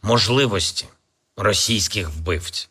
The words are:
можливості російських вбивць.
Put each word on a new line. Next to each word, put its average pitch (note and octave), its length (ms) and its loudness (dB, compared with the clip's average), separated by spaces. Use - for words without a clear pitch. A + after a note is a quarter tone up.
можливості A2+ 840 2
російських G2+ 720 0
вбивць. D#2+ 640 -6